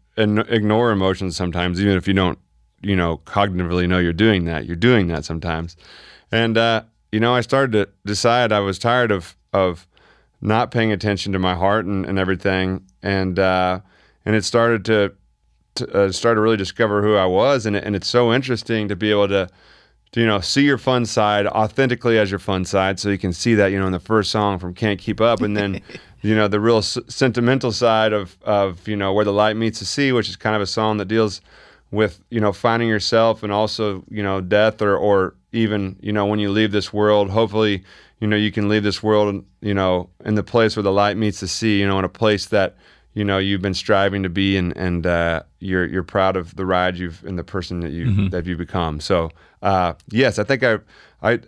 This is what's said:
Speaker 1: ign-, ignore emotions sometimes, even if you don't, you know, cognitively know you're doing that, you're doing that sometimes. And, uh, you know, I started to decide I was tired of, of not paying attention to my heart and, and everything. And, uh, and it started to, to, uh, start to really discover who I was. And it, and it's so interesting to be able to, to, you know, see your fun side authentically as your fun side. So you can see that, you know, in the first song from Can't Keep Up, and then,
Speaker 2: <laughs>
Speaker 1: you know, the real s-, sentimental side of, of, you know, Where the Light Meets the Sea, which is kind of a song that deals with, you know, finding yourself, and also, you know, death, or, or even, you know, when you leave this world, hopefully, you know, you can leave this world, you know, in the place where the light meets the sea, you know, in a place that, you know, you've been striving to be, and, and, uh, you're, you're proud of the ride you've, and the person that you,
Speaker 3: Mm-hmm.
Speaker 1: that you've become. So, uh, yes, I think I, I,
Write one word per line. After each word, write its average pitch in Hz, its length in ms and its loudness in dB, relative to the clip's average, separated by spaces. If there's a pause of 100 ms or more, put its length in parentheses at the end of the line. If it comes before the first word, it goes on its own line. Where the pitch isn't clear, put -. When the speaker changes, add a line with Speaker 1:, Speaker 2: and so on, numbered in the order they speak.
(180)
Speaker 1:
ign-, 107 340 0
ignore 110 400 2
emotions 95 440 -2
sometimes, 87 440 -2
even 101 160 4
if 87 120 -2
you 98 60 2
don't, 92 260 2 (420)
you 98 140 -2
know, 85 300 0
cognitively 90 600 -2
know 92 120 2
you're 87 140 0
doing 95 320 2
that, 78 200 -6
you're 85 100 -8
doing 104 320 2
that 78 180 -4
sometimes. 82 500 -6 (560)
And, 113 260 2
uh, 113 260 2 (280)
you 107 80 0
know, 120 160 2
I 123 60 2
started 135 320 0
to 104 160 2 (160)
decide 117 460 2
I 104 80 2
was 98 200 -2
tired 120 320 2
of, 90 240 -4 (180)
of 92 340 0 (540)
not 110 300 0
paying 113 200 0
attention 101 420 -2
to 95 60 0
my 90 160 0
heart 98 300 0
and, 95 200 -4
and 98 140 -4
everything. 92 640 -2 (200)
And, 95 340 -2
uh, 92 440 0 (460)
and 107 80 2
it 104 80 0
started 117 420 0
to, 104 280 2 (640)
to, - 80 -8 (220)
uh, 95 60 0
start 117 240 0
to 107 60 2
really 110 160 2
discover 104 440 0
who 107 140 2
I 95 100 4
was. 110 400 2
And 104 120 -2
it, - 80 -6
and 101 100 -2
it's 90 140 -6
so 120 240 2
interesting 117 560 -2
to 101 60 -4
be 107 140 -2
able 101 200 2
to, 98 180 0 (640)
to, 117 80 -2
you 113 80 4
know, 104 140 2
see 139 220 0
your 143 140 2
fun 123 280 0
side 104 420 0
authentically 117 720 0
as 101 100 2
your 95 100 -4
fun 92 260 -4
side. 95 340 0
So 101 100 -4
you 98 80 0
can 90 160 -4
see 113 220 0
that, 101 160 6
you 98 80 -2
know, 95 60 0
in 92 80 -2
the 87 60 -4
first 107 300 0
song 101 300 0
from 90 140 -10
Can't 104 260 -2
Keep 110 220 -6
Up, 113 200 2
and 104 140 -2
then, 98 260 -4 (200)
Speaker 2:
<laughs> - 200 -20
Speaker 1:
you 107 140 0
know, 107 140 4
the 104 100 0
real 113 200 2
s-, - 180 -4 (100)
sentimental 123 640 0
side 110 420 2
of, 98 300 -4
of, 98 440 0
you 107 100 -4
know, 98 160 0
Where 104 120 2
the 101 80 0
Light 107 220 2
Meets 113 240 -2
the 98 60 -10
Sea, 139 260 -2
which 117 180 0
is 92 60 -14
kind 107 220 -2
of 104 40 -2
a 95 60 -4
song 107 300 -2
that 101 100 -4
deals 110 320 0 (520)
with, 104 280 0 (100)
you 113 120 -2
know, 104 100 2
finding 117 380 0
yourself, 113 540 0
and 104 100 -4
also, 104 560 -2
you 104 120 -8
know, 95 200 -2
death, 104 400 2
or, 101 160 2
or 95 380 2 (180)
even, 104 480 -2
you 104 100 -6
know, 104 140 0
when 107 140 0
you 101 120 -2
leave 107 220 2
this 101 180 -2
world, 104 380 2
hopefully, 104 520 0 (380)
you 110 80 -2
know, 104 80 2
you 104 160 0
can 104 160 -2
leave 107 160 2
this 101 180 -2
world, 104 440 2 (160)
you 101 120 -2
know, 92 360 0 (160)
in 107 100 0
the 101 80 0
place 113 320 2
where 107 80 -4
the 98 80 0
light 101 240 2
meets 107 240 -2
the 95 80 -8
sea, 104 320 0
you 98 80 2
know, 98 100 2
in 95 60 0
a 92 60 -2
place 107 380 0
that, 95 280 0 (380)
you 104 100 -2
know, 98 160 0
you've 98 220 -2
been 95 120 -2
striving 98 500 0
to 95 60 -2
be, 98 280 0
and, 90 200 -2
and, 87 300 -2
uh, 85 340 0 (180)
you're, 92 260 -2
you're 90 180 -4
proud 95 320 0
of 85 200 -8
the 95 100 -6
ride 90 320 0
you've, 87 260 -10
and 90 160 -8
the 82 40 -6
person 90 360 -8
that 82 120 -6
you, 82 160 -6
Speaker 3:
Mm-hmm. 101 220 0
Speaker 1:
that 87 160 -4
you've 87 140 -6
become. 80 400 -4
So, 82 320 -2 (320)
uh, 92 300 0 (160)
yes, 110 300 0
I 104 40 2
think 131 200 -2
I, 110 160 2 (440)
I, 117 240 0